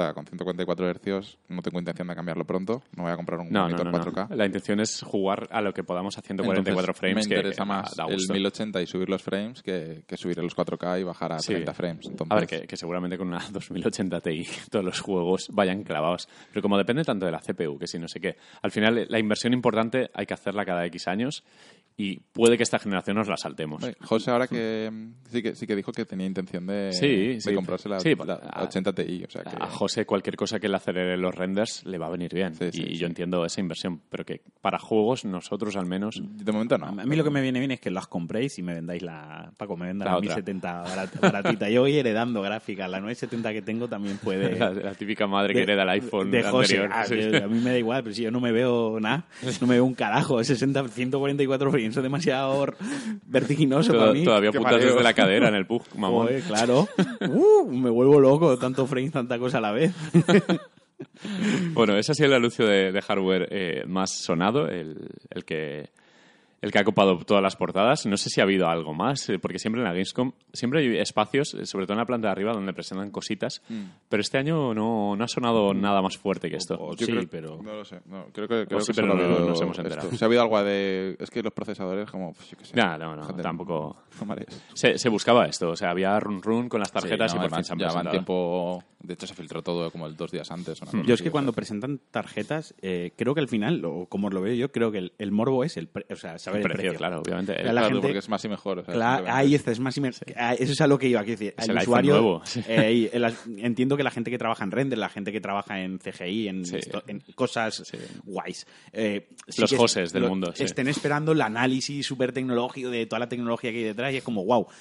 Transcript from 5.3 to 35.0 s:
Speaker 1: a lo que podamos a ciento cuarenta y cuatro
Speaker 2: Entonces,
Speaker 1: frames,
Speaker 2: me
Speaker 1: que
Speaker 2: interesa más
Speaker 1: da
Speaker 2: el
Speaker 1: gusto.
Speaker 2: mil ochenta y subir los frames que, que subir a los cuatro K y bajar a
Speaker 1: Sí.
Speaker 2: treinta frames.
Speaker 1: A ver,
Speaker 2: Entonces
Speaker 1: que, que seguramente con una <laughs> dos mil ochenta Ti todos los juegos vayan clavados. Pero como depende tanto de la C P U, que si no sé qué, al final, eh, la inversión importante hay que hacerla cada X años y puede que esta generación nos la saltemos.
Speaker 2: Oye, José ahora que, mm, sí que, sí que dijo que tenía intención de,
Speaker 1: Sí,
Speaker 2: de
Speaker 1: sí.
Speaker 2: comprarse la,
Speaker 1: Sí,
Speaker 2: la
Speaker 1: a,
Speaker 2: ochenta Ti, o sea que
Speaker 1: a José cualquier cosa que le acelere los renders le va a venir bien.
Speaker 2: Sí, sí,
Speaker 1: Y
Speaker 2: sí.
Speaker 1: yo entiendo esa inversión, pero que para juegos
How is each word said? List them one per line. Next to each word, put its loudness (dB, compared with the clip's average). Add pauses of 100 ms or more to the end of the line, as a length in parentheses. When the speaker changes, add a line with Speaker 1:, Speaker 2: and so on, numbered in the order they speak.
Speaker 1:
a -2
lo -2
que -8
podamos -6
a -14
ciento -6
cuarenta 2
y 0
cuatro 0
Speaker 2:
Entonces, -12
Speaker 1:
frames, 0
Speaker 2:
me -6
Speaker 1:
que 2
Speaker 2:
interesa -2
más -4
Speaker 1:
da -4
Speaker 2:
el -2
Speaker 1:
gusto. -2
Speaker 2:
mil 0
ochenta -4
y -4
subir -4
los -2
frames -6
que, -6
que -8
subir -4
a -4
los -6
cuatro -2
K -2
y -4
bajar -6
a -4
Speaker 1:
Sí. -4
Speaker 2:
treinta -4
frames. -6
Speaker 1:
A -12
ver, -10 (100)
Speaker 2:
Entonces 2 (140)
Speaker 1:
que, -14
que -10
seguramente -6
con -6
una -4
<laughs> -10
dos -10
mil -6
ochenta -2
Ti -4 (240)
todos 0
los -4
juegos 0
vayan 2
clavados. -2 (220)
Pero -4
como 4
depende 2
tanto -2
de 0
la -6
C -6
P -4
U, -6
que -8
si -8
no -8
sé -14
qué, -4 (280)
al -2
final, 4
eh, 0
la 2
inversión 0
importante 2
hay -4
que -6
hacerla -4
cada 0
X -8
años -4 (520)
y -4 (120)
puede 6
que 2
esta 0
generación -2
nos 0
la -2
saltemos. -8
Speaker 2:
Oye, -8
José 0
ahora 2
que, -4
mm, -14 (160)
sí -4
que, -4
sí -10
que 0
dijo -4
que -6
tenía -6
intención -6
de, -4
Speaker 1:
Sí, 2
Speaker 2:
de -8
Speaker 1:
sí. -2
Speaker 2:
comprarse -4
la, -2
Speaker 1:
Sí, 2
Speaker 2:
la -4
Speaker 1:
a, -8
Speaker 2:
ochenta -2
Ti, -6
o -20
sea -12
que -12 (100)
Speaker 1:
a -4
José -2
cualquier -2
cosa -2
que -2
le 2
acelere -2
los -2
renders -2
le -6
va -6
a -6
venir -6
bien. -2
Speaker 2:
Sí, -4
sí, -6
Speaker 1:
Y -4
Speaker 2:
sí. -4
Speaker 1:
yo -2
entiendo -2
esa -4
inversión, -6
pero -10
que -10 (200)
para 0
juegos 0